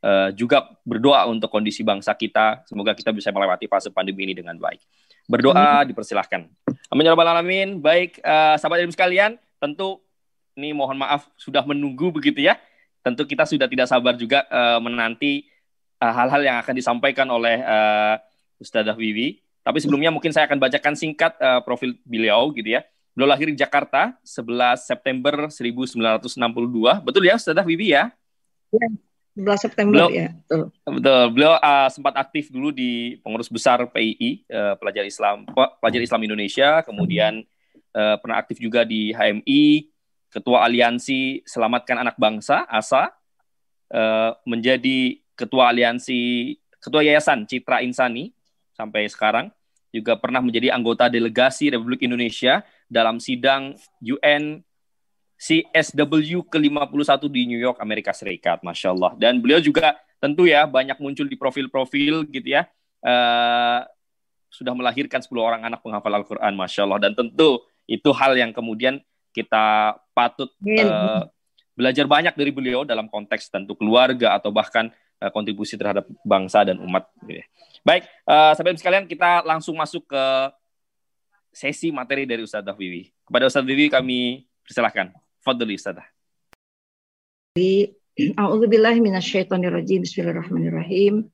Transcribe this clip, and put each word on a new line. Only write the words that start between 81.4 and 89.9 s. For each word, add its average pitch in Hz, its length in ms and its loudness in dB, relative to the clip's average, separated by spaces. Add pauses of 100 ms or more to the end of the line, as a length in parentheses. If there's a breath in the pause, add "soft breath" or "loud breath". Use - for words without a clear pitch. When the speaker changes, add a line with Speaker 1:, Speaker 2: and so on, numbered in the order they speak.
Speaker 1:
sesi 143 320 -6
materi 139 400 -4
dari 117 160 -6
Ustazah 101 320 -8
Wiwi. 90 480 -12
Kepada 123 240 2
Ustazah 131 160 0
Wiwi 135 240 2
kami 127 560 -2 (160)
persilahkan. 104 480 -4 (320)
Fadli 120 380 -2
Ustazah. - 260 -12 (1500)
Speaker 2:
A'udzubillahi 214 1400 2
minasyaitonirrajim. 185 1040 0